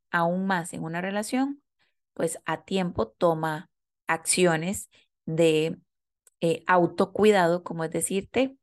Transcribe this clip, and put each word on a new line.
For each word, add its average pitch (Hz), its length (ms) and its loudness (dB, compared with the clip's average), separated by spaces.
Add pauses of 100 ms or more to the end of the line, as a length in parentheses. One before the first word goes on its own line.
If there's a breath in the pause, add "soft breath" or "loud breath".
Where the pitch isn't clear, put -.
(120)
aún 175 360 0
más 180 260 -2
en - 100 -8
una 165 180 -6
relación, 214 600 -4 (520)
pues - 320 -4
a 160 200 -4
tiempo 180 420 -4
toma 160 600 -2 (380)
acciones 165 800 0 (360 soft breath)
de, 160 520 2 (640)
eh, 165 260 0
autocuidado, 180 960 2
como 165 220 -8
es 160 60 -8
decirte 202 720 -4